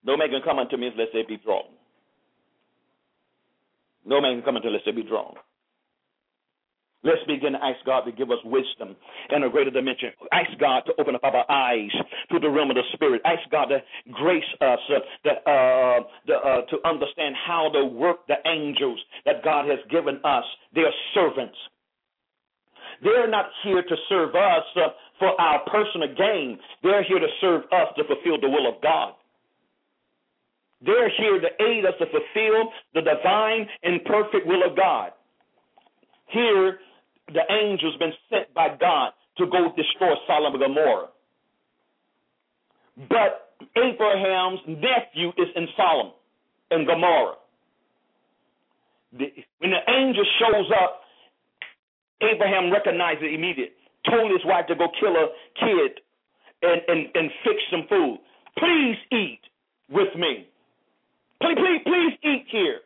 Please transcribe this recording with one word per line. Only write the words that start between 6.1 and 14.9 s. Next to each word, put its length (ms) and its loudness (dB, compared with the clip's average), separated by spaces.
Let's 220 2
begin 280 -2
to 100 -6
ask 200 -4
God 220 0
to 60 -8
give 180 -6
us 140 0
wisdom 520 -4
in 100 2
a 80 0
greater 220 0
dimension. 420 -4
Ask 280 -2
God 260 2
to 160 -2
open 140 -2
up 80 -6
our 260 0
eyes 400 0
to 80 -2
the 100 0
realm 220 0
of 60 0
the 80 0
Spirit. 320 0
Ask 240 0
God 200 0
to 120 0
grace 340 0
us, 260 4
uh, 120 2